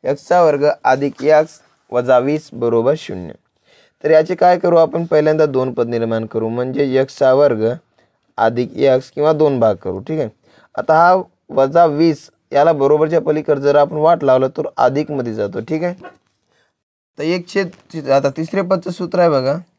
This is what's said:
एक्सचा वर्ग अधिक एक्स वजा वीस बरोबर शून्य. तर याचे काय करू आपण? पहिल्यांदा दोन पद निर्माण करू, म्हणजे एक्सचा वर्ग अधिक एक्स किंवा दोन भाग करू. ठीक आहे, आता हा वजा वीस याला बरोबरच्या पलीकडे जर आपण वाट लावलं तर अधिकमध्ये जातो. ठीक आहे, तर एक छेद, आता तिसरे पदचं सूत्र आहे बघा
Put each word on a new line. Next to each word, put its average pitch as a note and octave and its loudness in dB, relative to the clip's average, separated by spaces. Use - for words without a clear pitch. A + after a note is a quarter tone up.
एक्सचा E3+ 0
वर्ग C#3+ 2
अधिक C3+ -2
एक्स D#3 2
वजा B2 2
वीस D3 -4
बरोबर A#2 0
शून्य. F2+ -14
तर D3+ 0
याचे D#3+ 2
काय F3+ 2
करू E3+ 2
आपण? E3 0
पहिल्यांदा D#3 2
दोन C3 -2
पद A#2 -2
निर्माण A2+ -4
करू, A2+ -6
म्हणजे B2+ -4
एक्सचा C3 0
वर्ग C3 2
अधिक A#2 -2
एक्स C3 0
किंवा D3+ 0
दोन D3 0
भाग A2 2
करू. F#2+ -8
ठीक D#3 -8
आहे, A#2 -4
आता - -2
हा F3 6
वजा C#3 2
वीस D3+ 0
याला D3 2
बरोबरच्या D3+ 2
पलीकडे D3+ -2
जर C#3+ 2
आपण D3 2
वाट D#3+ 2
लावलं C3 2
तर D3+ -6
अधिकमध्ये C3+ -2
जातो. G#2 -6
ठीक D#3 -6
आहे, F3+ -6
तर D3+ -8
एक F3 -4
छेद, E3 -8
आता C#3 2
तिसरे F3+ -4
पदचं F#3 -4
सूत्र F3+ -4
आहे E3+ 4
बघा C3+ 0